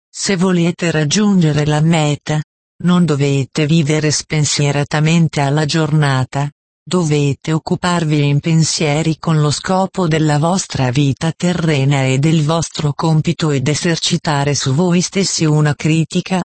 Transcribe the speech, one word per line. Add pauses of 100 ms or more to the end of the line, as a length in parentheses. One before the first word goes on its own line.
se
volete
raggiungere
la
meta, (400)
non
dovete
vivere
spensieratamente
alla
giornata, (320)
dovete
occuparvi
in
pensieri
con
lo
scopo
della
vostra
vita
terrena
e
del
vostro
compito
ed
esercitare
su
voi
stessi
una
critica,